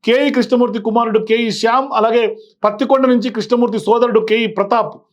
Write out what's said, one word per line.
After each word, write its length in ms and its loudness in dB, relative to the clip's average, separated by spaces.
కేఈ 260 2
కృష్ణమూర్తి 480 0
కుమారుడు 400 0
కేఈ 320 0
శ్యామ్, 440 0
అలాగే 420 0
పత్తికొండ 420 0
నుంచి 240 2
కృష్ణమూర్తి 480 -2
సోదరుడు 520 2
కేఈ 160 2
ప్రతాప్ 500 -2